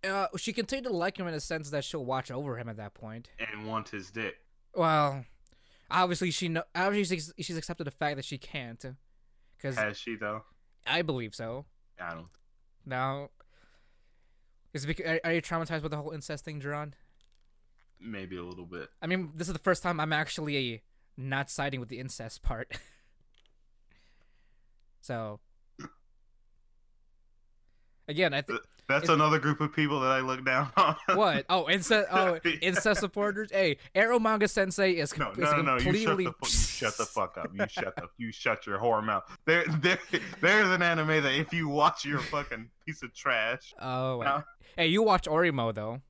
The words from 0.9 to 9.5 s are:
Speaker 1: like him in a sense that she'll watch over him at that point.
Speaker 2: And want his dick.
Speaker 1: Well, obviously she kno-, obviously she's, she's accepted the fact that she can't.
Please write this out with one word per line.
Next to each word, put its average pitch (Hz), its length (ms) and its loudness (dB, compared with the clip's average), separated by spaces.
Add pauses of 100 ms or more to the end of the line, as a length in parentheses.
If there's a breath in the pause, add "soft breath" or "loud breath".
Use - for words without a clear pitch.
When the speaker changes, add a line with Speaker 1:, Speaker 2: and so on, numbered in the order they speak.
Speaker 1:
like 180 220 -2
him 185 100 -4
in 165 60 -4
a 151 60 -4
sense 156 320 -6
that 147 120 -2
she'll 143 220 -6
watch 131 260 -2
over 131 260 -6
him 117 120 -8
at 107 80 -10
that 104 160 -12
point. 113 360 -16 (100)
Speaker 2:
And 107 280 -8
want 110 220 -4
his 95 200 -10
dick. 104 260 -6 (380)
Speaker 1:
Well, 151 520 2 (640 soft breath)
obviously 180 420 2
she 175 160 -4
kno-, 165 160 -2 (100)
obviously 190 440 2
she's, 156 220 -8
she's 170 180 -6
accepted 170 260 -6
the 143 80 -6
fact 147 240 -2
that 135 100 -8
she 139 120 -8
can't. 120 460 -12 (760)